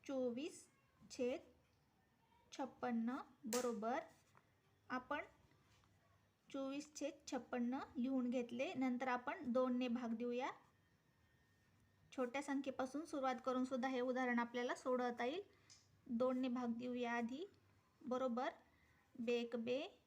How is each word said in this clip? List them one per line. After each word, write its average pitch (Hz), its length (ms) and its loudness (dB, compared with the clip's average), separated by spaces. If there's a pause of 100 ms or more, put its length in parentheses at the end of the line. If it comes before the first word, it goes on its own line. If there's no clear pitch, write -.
चोवीस 262 600 -2 (480)
छेद 262 280 0 (1120)
छप्पन्न 247 640 -2 (300)
बरोबर 240 540 0 (920)
आपण 285 360 -2 (1200)
चोवीस 277 380 -4 (120)
छेद 285 200 -4 (120)
छप्पन्न 247 480 0 (180)
लिहून 254 320 2
घेतले. 247 440 0
नंतर 254 340 2
आपण 247 440 0
दोनने 254 360 4
भाग 233 280 0
देऊया. 240 340 0 (1600)
छोट्या 262 280 0
संख्येपासून 277 640 -2
सुरुवात 262 300 0 (100)
करून 254 200 2
सुद्धा 254 240 0
हे 254 100 0
उदाहरण 247 400 4
आपल्याला 247 360 0
सोडवता 247 500 0
येईल. 330 160 -2 (640)
दोनने 254 400 2
भाग 240 300 0
देऊया 240 360 -2
आधी. 240 320 -2 (560)
बरोबर 247 480 0 (680)
बे 240 180 2
एक 240 220 0
बे 240 240 0 (260)